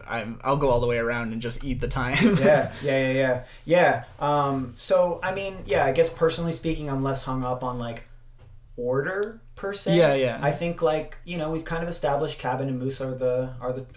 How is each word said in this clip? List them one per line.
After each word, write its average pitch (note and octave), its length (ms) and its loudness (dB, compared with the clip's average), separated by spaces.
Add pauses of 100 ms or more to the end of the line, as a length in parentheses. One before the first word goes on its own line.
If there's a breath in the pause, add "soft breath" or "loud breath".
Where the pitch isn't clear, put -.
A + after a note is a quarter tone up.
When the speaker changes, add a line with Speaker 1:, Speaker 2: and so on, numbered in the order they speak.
Speaker 1:
I'm, A#2 340 -6
I'll C#3 140 2
go C#3 140 2
all A#2+ 100 4
the B2 60 2
way A#2+ 120 2
around A#2 360 -2
and A2+ 80 -6
just A#2 200 -6
eat B2+ 200 -2
the A#2+ 60 -2
time." B2+ 280 -2
<laughs> F#3+ 240 4
Speaker 2:
Yeah, C#3+ 320 4 (100)
yeah, C3+ 300 0
yeah, - 0 -
yeah. C3 320 2 (220 loud breath)
Yeah, D#3 380 4 (140)
um, C#3 580 0
so, F3+ 460 2
I F#3+ 120 -2
mean, F#3+ 320 -6
yeah, F3 180 2
I C3+ 80 2
guess - 160 6
personally E3 440 0
speaking, D3+ 360 -4
I'm C3+ 140 -2
less C3+ 220 -2
hung C3 200 -2
up B2 180 -4
on, B2 160 -4
like, A#2+ 260 -8 (720)
order, E3 640 -2 (160)
per G3 180 -6
se. F#3+ 220 2
Speaker 1:
Yeah, D#3 180 6
yeah. B2+ 260 0
Speaker 2:
I C#3+ 120 2
think, E3+ 300 -4
like, D#3 420 0
you F3 120 -8
know, D#3 140 -4
we've D#3+ 160 -6
kind E3 160 -4
of E3+ 60 -4
established D3+ 500 -2
cabin C3 300 -4
and B2+ 100 -4
moose C3 220 -4
are C3 140 -6
the, B2+ 460 -2
are B2+ 120 -4
the, C3 120 -8 (120)